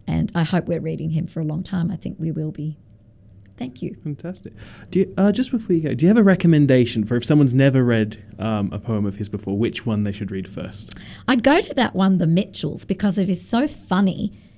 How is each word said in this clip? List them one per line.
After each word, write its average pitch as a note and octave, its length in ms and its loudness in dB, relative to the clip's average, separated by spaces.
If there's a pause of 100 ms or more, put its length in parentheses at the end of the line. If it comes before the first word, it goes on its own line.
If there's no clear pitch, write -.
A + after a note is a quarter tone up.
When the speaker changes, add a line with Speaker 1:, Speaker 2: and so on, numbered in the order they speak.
Speaker 1:
and D#3+ 300 -2
I E3+ 80 0
hope E3+ 220 0
we're E3+ 160 -4
reading D#3+ 300 -6
him D#3+ 140 -2
for - 140 -10
a D#3+ 40 -2
long D#3 200 -4
time. F3+ 260 -4
I F#3+ 60 -6
think - 240 -10
we D#3+ 120 -4
will D#3 200 -6
be. D3+ 260 -10 (800)
Thank B3+ 260 -12
you. - 200 -8
Speaker 2:
Fantastic. E3 500 -12 (360)
Do F3+ 100 0
you, G3 180 0
uh, G3+ 140 4
just A#3+ 200 -2
before G#3+ 240 0
you D#3+ 80 0
go, C3+ 100 -2
do B2 120 2
you - 20 8
have G#3+ 100 6
a A3+ 60 8
recommendation D3 800 4
for A#2+ 120 -2
if A#2+ 80 0
someone's C#3+ 300 4
never C3+ 300 4
read, A2 400 0 (160)
um, G#2 340 -2
a G#2+ 60 -6
poem G#2 260 -2
of G2 120 -4
his G2+ 120 -8
before, G2 260 -6
which A2+ 300 -2
one G#2+ 180 0
they G2+ 80 -2
should G2 200 -6
read F#2+ 160 -6
first? - 480 -12 (320)
Speaker 1:
I'd A#3+ 160 2
go C4+ 180 4
to - 140 -6
that - 180 0
one, F#3+ 240 2
The E3+ 80 0
Mitchells, - 600 -2
because G3+ 340 -2
it F#3+ 100 0
is F3 180 -4
so B3 200 0
funny - 720 -2 (180)